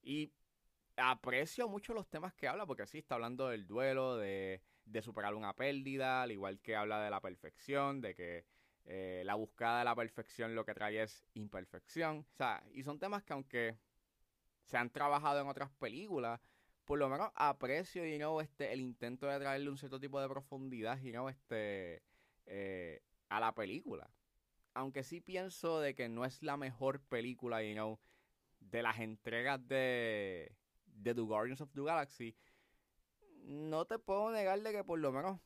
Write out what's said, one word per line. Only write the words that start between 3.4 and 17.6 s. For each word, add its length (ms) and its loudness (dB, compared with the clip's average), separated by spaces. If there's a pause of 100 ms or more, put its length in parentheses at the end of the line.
del 180 -2
duelo, 520 2
de, 440 0 (240)
de 160 -4
superar 320 -2
una 220 -4
pérdida, 680 2
al 100 0
igual 280 -4
que 160 -2
habla 260 2
de 80 0
la 100 0
perfección, 840 -2
de 120 -4
que, 320 -8 (400)
eh, 400 -4
la 80 0
búsqueda 460 0
de 60 2
la 100 4
perfección 580 -4
lo 100 0
que 120 -4
trae 260 0
es 320 -4
imperfección. 840 -6
O 160 -18
sea, 360 0
y 120 -10
son 160 -6
temas 240 -4
que 100 -6
aunque 460 0 (840)
se 160 -4
han 140 2
trabajado 500 2
en 60 -2
otras 240 -6
películas, 680 -4 (460)
por 140 0
lo 100 4
menos 240 0
aprecio, 720 0